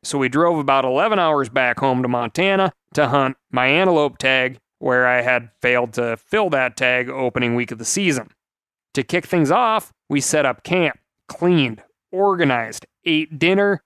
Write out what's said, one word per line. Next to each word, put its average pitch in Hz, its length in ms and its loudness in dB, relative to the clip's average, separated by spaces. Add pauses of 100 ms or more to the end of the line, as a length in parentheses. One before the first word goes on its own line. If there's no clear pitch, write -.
So - 160 -4
we 131 100 0
drove 160 300 2
about 135 260 2
eleven 170 320 2
hours 151 320 0
back 123 300 0
home 127 240 0
to 123 40 0
Montana 170 640 0 (220)
to 147 140 2
hunt 135 280 0 (140)
my 127 160 0
antelope 151 540 2
tag, 131 400 0 (180)
where 127 300 0
I 123 160 2
had 120 260 -2 (100)
failed 123 340 0
to 117 240 -4
fill 202 340 -2
that 127 260 -2
tag 127 320 0
opening 123 460 -2
week 120 160 -4
of 113 80 -12
the 113 40 -12
season. 147 460 -2 (640)
To 139 100 -2
kick 175 220 -4
things 160 240 0
off, 220 420 0 (160)
we 143 140 -2
set 147 240 0
up 127 160 -4
camp, 165 380 -2 (280)
cleaned, 151 540 0 (300)
organized, 160 760 0 (200)
ate 156 340 -2
dinner 190 460 2